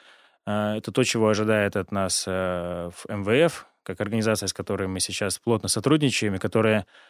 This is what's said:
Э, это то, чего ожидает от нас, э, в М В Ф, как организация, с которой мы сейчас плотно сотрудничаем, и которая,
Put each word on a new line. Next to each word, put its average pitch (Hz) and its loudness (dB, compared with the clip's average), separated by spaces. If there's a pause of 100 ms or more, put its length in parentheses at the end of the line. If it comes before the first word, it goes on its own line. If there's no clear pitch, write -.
(460)
Э, 104 -2
это 107 -8
то, 131 2
чего 110 2
ожидает 107 2
от 95 -4
нас, 95 0
э, 87 -4
в - -16
М 101 -4
В 101 0
Ф, 151 2 (180)
как - -6
организация, 107 0
с 95 -2
которой 98 -4
мы 92 -4
сейчас - -4
плотно 110 0
сотрудничаем, 123 2
и 92 -4
которая, 107 2 (260)